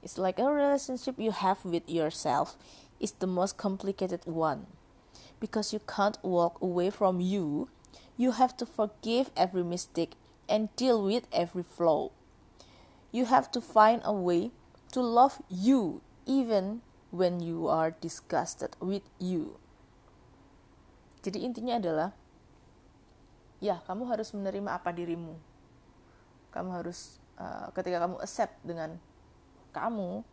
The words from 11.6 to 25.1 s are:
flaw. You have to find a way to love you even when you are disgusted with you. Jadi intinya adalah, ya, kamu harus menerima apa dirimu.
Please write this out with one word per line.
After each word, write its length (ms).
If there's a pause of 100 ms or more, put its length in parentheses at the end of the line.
flaw. 480 (960)
You 180
have 240
to 80
find 440
a 100
way 380 (380)
to 100
love 460
you 560 (240)
even 560 (320)
when 240
you 320
are 240
disgusted 880
with 240 (160)
you. 360 (1600)
Jadi 240
intinya 320
adalah, 320 (1500)
ya, 240
kamu 240
harus 240
menerima 400
apa 160
dirimu. 460 (1120)